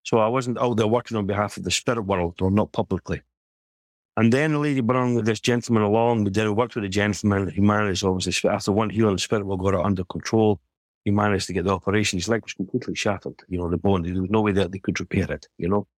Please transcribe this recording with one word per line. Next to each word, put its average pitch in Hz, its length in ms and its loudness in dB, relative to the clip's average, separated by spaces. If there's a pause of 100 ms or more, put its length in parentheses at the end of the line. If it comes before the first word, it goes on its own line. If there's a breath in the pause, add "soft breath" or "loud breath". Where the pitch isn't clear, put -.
So - 160 0
I 110 120 4
wasn't 123 280 -2
out 117 200 0
there 110 100 2
working 113 300 -2
on 101 100 -2
behalf 101 300 -2
of 92 60 -12
the 92 60 -4
spirit 113 380 -2
world, 87 340 -2
or 95 80 2
not 101 220 2
publicly. 90 500 -4 (960)
And 113 160 4
then 151 200 2
the 147 60 0
lady 143 220 0
brought 120 420 0
this 107 160 0
gentleman 117 440 0
along. 113 400 2
We 101 80 0
did, 107 140 0
we 110 40 0
worked 110 260 -2
with 110 80 -4
the 98 60 -4
gentleman. 101 600 0
He 87 120 -2
managed, 104 420 2
obviously, 92 320 0
sp-, - 160 2
after 101 200 -2
one 107 180 2
healing, 104 260 2
the 87 40 -4
spirit 104 260 -2
world 95 160 -4
got 95 140 2
it 87 100 0
under 95 180 0
control. 107 560 0 (460)
He 101 60 0
managed 104 360 2
to 92 60 -8
get 90 120 -2
the 98 80 2
operation. 98 460 0
His 87 80 -6
leg 110 160 0
was - 100 -14
completely 104 420 -6
shattered, - 400 -4 (120)
you 92 100 -6
know, 87 120 -2
the 87 80 0
bone. 98 240 2
There 90 200 -4
was 92 80 -4
no 110 120 2
way 104 120 2
that 92 180 0
they 98 80 -8
could - 200 -4
repair 90 320 -2
it, 73 160 -10 (100)
you 87 120 -4
know. 101 180 0 (100)